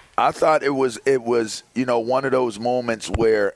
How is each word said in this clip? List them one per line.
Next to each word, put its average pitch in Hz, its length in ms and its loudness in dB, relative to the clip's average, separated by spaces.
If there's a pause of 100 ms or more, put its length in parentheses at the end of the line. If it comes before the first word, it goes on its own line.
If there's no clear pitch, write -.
(180)
I 135 140 2
thought 156 300 2
it 143 140 -2
was, 127 300 -2
it 135 160 2
was, 117 420 -2 (100)
you 127 120 -2
know, 120 140 0
one 127 260 -2
of 131 60 -4
those 127 280 0
moments 120 500 -4
where, 107 460 2